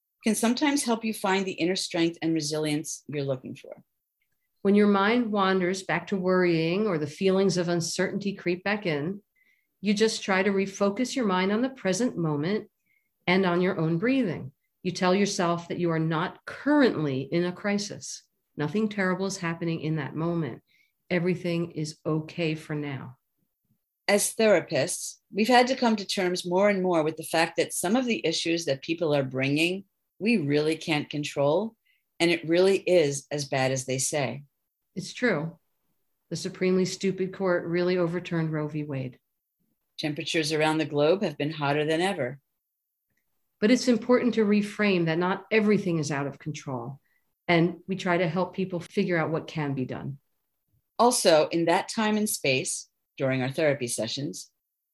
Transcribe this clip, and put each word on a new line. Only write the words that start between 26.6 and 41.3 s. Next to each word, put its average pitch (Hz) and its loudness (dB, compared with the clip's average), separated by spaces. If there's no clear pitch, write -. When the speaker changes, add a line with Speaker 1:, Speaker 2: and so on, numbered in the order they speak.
Speaker 1:
and 196 0
more 175 2
with 156 -2
the 160 -12
fact 165 0
that 160 0
some 190 0
of 262 0
the 233 -2
issues 165 -2
that 135 -2
people 165 -2
are 139 2
bringing, 143 0
we 226 2
really 151 2
can't 156 -2
control. 151 0
And 170 2
it 170 -2
really 185 4
is 151 2
as 147 -4
bad 131 0
as 131 -4
they 131 -2
say. 135 -4
Speaker 2:
It's - -10
true. 165 -2
The 170 -8
supremely 185 0
stupid 185 -2
court 180 0
really 175 0
overturned 170 -2
Roe 151 -4
v. 147 -6
Wade. 135 -8
Speaker 1:
Temperatures 156 -2
around 156 2
the 156 0
globe 151 2
have 156 -4